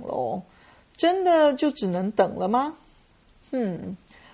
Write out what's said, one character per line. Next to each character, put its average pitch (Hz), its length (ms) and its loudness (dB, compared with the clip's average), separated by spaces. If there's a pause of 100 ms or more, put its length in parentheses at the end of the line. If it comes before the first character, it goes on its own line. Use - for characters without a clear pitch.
了 - 120 -10
哦。 131 280 -4 (560)
真 359 260 2
的 320 320 6
就 294 160 0
只 208 160 -4
能 185 240 -2
等 180 240 2
了 180 120 -2
吗？ 208 240 0 (800)
嗯， 190 480 -6 (360)